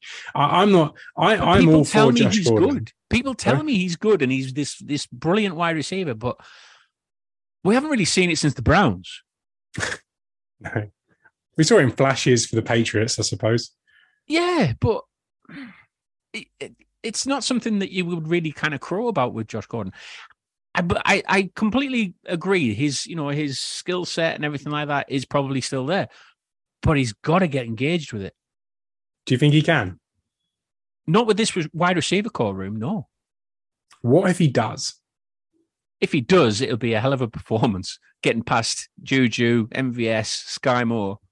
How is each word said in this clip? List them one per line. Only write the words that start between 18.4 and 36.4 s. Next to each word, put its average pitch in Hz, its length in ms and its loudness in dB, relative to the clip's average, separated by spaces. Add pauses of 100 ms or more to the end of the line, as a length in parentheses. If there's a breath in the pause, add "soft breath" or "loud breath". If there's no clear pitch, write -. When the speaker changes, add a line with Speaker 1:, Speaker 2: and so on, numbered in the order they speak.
Speaker 2:
kind 151 220 -4
of 135 60 -6
crow 220 280 -4
about 131 260 0
with 113 140 -6
Josh 107 200 -10
Gordon. 98 260 -8 (800 loud breath)
I, 180 80 -2
but 175 240 -2
I, 190 220 2
I 196 280 0
completely 233 600 -2 (100)
agree. 170 480 0
His, 135 320 -2
you 160 100 -12
know, 147 140 -6
his 143 300 -4
skill - 460 -6
set 165 300 -2
and - 80 -8
everything 147 280 -6
like 147 180 -4
that 143 200 -2
is 131 160 -4
probably 135 360 -2
still 131 240 -6
there, 160 240 -2 (720 soft breath)
but 156 160 2
he's 123 160 -2
gotta 175 340 0
get 135 180 -4
engaged 135 460 -4
with 104 120 -8
it. - 100 -10 (920)
Speaker 1:
Do 135 80 0
you 127 40 2
think 147 160 4
he 156 80 6
can? 127 380 0 (1080)
Speaker 2:
Not 214 200 4
with 208 100 2
this 220 180 0
re-, 160 180 -2
wide 175 220 2
receiver 190 340 0
core 104 260 -2
room, 95 200 -8
no. 139 320 -6 (920)
Speaker 1:
What 165 280 4
if 175 80 2
he 165 100 4
does? 120 480 -2 (1080)
Speaker 2:
If 196 100 -2
he 165 100 2
does, 120 380 4